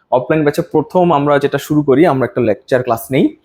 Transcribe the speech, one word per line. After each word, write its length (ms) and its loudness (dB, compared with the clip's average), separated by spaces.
অফলাইন 320 0
ব্যাচে 180 -2
প্রথম 500 0
আমরা 280 0
যেটা 180 -2
শুরু 260 -2
করি, 220 4
আমরা 200 0
একটা 160 -4
লেকচার 420 -2
ক্লাস 280 -4
নেই, 340 0